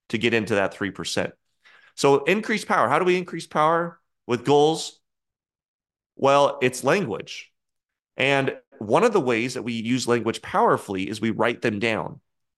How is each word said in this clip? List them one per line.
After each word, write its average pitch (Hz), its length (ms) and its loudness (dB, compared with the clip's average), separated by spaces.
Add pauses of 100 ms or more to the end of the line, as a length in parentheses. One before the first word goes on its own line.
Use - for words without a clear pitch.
to 117 80 -4
get 113 160 0
into 110 220 0
that 98 180 0
three 98 180 -6
percent. - 400 -6 (640)
So 139 280 4
increase 214 420 -2
power. 147 240 2
How 147 100 2
do 185 60 0
we 180 120 4
increase 175 300 -8
power 170 520 0 (260)
with 120 180 -2
goals? 147 560 2 (1160)
Well, 139 440 4
it's 127 220 0
language. 135 680 -4 (640)
And 135 400 0 (200)
one 123 260 2
of 233 100 4
the 196 80 2
ways 123 320 0
that 120 100 -8
we 120 100 -6
use 120 340 -2
language 113 340 0
powerfully 139 680 -2
is 107 120 -8
we 113 100 0
write 113 300 -2
them 107 180 -2
down. 110 400 -4 (380)